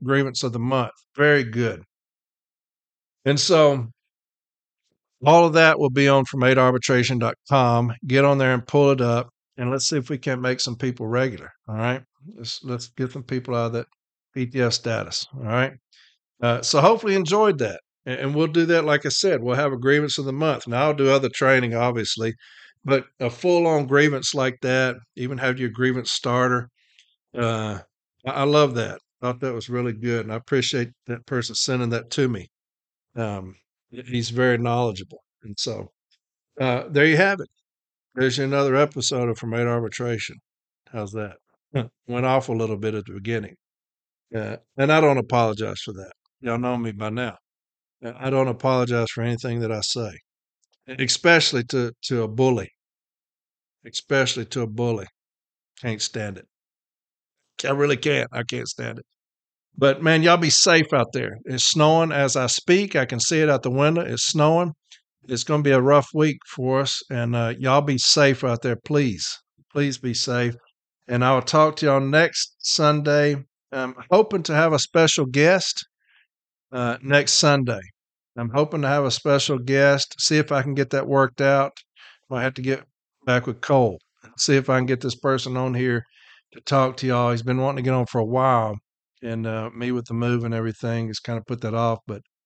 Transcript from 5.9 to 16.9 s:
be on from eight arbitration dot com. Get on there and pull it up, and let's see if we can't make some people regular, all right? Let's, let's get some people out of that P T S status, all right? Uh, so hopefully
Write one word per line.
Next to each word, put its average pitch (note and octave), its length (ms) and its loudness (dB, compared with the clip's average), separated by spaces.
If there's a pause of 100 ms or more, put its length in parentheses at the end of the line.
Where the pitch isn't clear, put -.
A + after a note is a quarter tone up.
be C#3 180 4
on C3+ 160 6
from C3+ 180 -4
eight B2+ 160 6
arbitration B2+ 600 2
dot A#2 160 -2 (140)
com. A#2+ 440 4 (140)
Get C3+ 180 4
on C#3 140 4
there B2+ 160 2
and A#2+ 120 -4
pull C#3+ 240 4
it C3 100 2
up, A#2+ 280 0 (280)
and B2 140 -4
let's C3 180 -2
see D#3+ 80 -2
if B2+ 140 -4
we C#3 80 -4
can't B2+ 220 -4
make B2+ 200 -2
some A#2+ 160 -6
people B2 300 -6
regular, A2+ 440 -4 (180)
all A2 80 -8
right? B2 260 -2 (320)
Let's, - 300 -14
let's B2 240 -8
get C3 240 -8
some C#3 100 -14
people B2 320 -6
out A#2 120 0
of A2+ 80 -4
that A#2 120 -6 (480)
P B2+ 120 -4
T B2+ 140 -6
S A#2 160 2
status, A2 580 -6
all C3 100 -12
right? B2 280 -2 (720)
Uh, A#2+ 180 0
so - 200 2
hopefully G#3 320 4